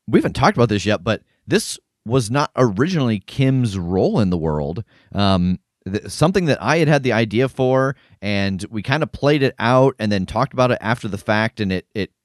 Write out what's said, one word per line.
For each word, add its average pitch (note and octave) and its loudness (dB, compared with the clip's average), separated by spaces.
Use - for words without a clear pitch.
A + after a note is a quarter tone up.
We - 4
haven't - -4
talked D3 2
about A#2+ 2
this G2+ -2
yet, G#2 0
but G#2+ -4
this - -2
was A2 -2
not C#3+ -2
originally B2+ 2
Kim's C3 0
role G2 0
in F#2+ 2
the F2 0
world. D#2 -4
Um, F#2+ 2
th-, G2 -6
something F3+ 2
that C#3 0
I C#3+ 0
had D#3+ 4
had C#3+ 2
the B2+ 0
idea A2+ 2
for, C3 0
and G2 -2
we A2 -6
kinda D3 -2
played C#3+ 0
it B2+ 0
out B2+ 2
and G#2+ -2
then F#2+ 0
talked B2+ -4
about B2 0
it - 0
after A#2 -4
the G2 -6
fact, A2 -2
and G2 -2
it, F2+ -6
it G2 -6